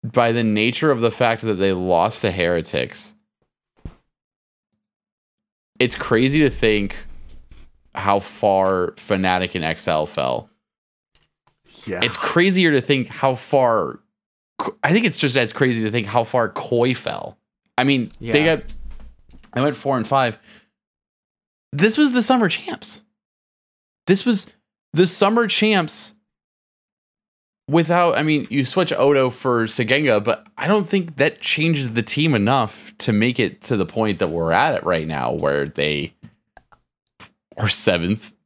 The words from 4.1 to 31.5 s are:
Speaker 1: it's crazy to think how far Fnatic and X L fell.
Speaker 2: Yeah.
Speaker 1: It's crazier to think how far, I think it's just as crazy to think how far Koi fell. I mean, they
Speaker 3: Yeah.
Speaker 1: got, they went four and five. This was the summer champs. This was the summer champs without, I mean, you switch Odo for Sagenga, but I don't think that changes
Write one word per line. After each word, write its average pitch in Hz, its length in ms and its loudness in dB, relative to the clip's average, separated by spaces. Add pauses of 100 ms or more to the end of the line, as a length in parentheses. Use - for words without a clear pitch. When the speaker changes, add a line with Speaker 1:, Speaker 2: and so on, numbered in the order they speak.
Speaker 1:
it's 123 160 0
crazy 131 460 2
to 139 80 4
think 104 560 -2 (880)
how 101 240 0
far 95 720 0
Fnatic 92 640 0
and 85 80 -4
X 80 240 -4
L 78 180 0
fell. 64 440 -4 (1400)
Speaker 2:
Yeah. 90 160 -4
Speaker 1:
It's 120 140 -2
crazier 180 560 2
to 131 80 2
think 131 260 0
how 135 280 -2
far, 113 640 0 (840)
I 147 80 2
think 226 140 4
it's 180 120 -2
just 131 200 0
as 117 160 0
crazy 120 300 0
to 110 80 -2
think 113 160 -2
how 117 180 0
far 117 240 0
Koi 123 440 0
fell. - 440 -8 (400)
I 131 80 0
mean, 131 340 0
they 127 240 2
Speaker 3:
Yeah. 160 140 2
Speaker 1:
got, - 80 -12 (880)
they 123 80 -2
went 143 160 0
four 135 180 -2
and 113 120 -2
five. 127 300 0 (1300)
This 196 260 2
was 294 140 4
the 247 100 2
summer 233 280 4
champs. - 520 -8 (1080)
This 196 180 2
was 233 280 0 (400)
the 175 140 6
summer 220 400 2
champs 196 680 0 (1500)
without, 170 480 2
I 147 60 0
mean, 151 260 0
you 135 160 0
switch 170 280 0
Odo 135 360 4
for 120 360 0
Sagenga, 123 580 0
but - 240 -2 (100)
I 139 100 -4
don't 202 200 2
think 165 300 -2
that 147 240 0
changes 151 520 -2